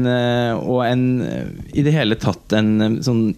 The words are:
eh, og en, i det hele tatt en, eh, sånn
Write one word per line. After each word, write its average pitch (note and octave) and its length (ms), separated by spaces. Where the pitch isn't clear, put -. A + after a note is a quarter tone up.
eh, A#2+ 560
og B2 240
en, B2 200
i - 160
det D3 80
hele A#2 240
tatt - 340
en, G#2+ 180
eh, A2 120
sånn A2+ 340